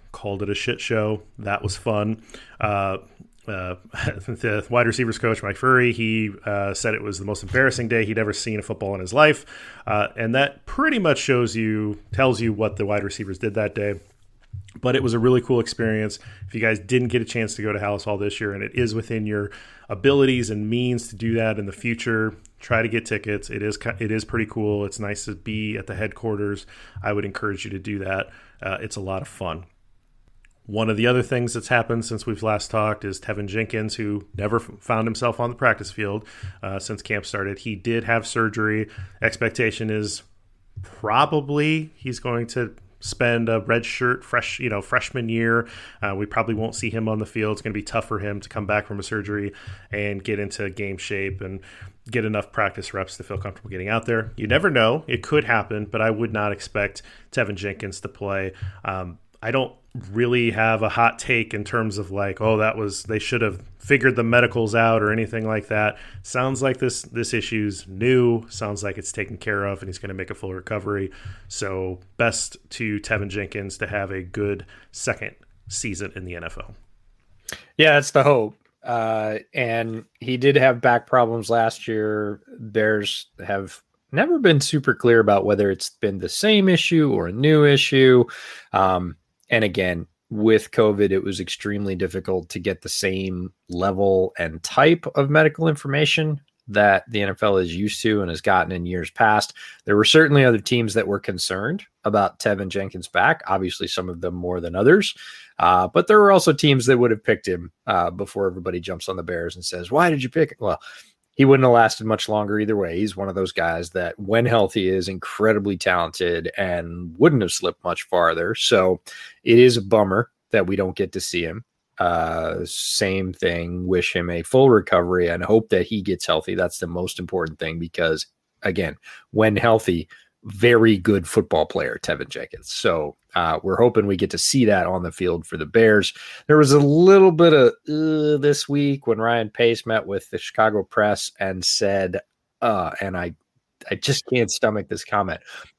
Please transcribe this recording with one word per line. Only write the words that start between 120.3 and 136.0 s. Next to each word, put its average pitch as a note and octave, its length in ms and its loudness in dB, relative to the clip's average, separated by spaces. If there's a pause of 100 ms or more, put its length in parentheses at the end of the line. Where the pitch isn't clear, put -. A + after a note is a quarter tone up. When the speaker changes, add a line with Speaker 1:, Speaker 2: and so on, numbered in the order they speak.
Speaker 2:
that G2+ 160 2
we F#2+ 100 -2
don't F#2 200 -2
get F#2+ 160 -4
to F#2+ 80 -8
see F2 240 -4
him. E2+ 200 -8 (360)
Uh, E2 640 0
same F#2+ 680 -2
thing, F2 520 -4
wish F#2 300 0
him F2 160 -2
a E2+ 100 -4
full C3 300 6
recovery F2+ 560 4
and F2 160 -2
hope A2 260 4
that F2+ 160 2
he G#2+ 160 -4
gets F#2 240 -4
healthy. E2+ 300 -2
That's F2+ 240 -2
the F2+ 80 -6
most F2 320 -6
important E2 400 -6
thing D#2+ 180 -6
because, E2 480 -2 (380)
again, F2 340 -2 (320)
when G#2+ 280 2
healthy, G#2+ 500 2 (360)
very A2 540 6
good F#2+ 300 2
football - 380 2
player, C#2 360 -4
Tevin C#2+ 280 -6
Jenkins. - 420 -12
So, E2 460 -2 (180)
uh, D#2+ 280 0
we're F#2+ 140 -2
hoping A2+ 300 4
we G2 80 2
get F#2 160 0
to F#2 60 -6
see C3 280 2
that F#2+ 220 4
on F2+ 160 -2
the E2 80 -6
field E2+ 340 -2
for - 120 -10
the D#2 80 -6
Bears. G#2+ 480 6 (340)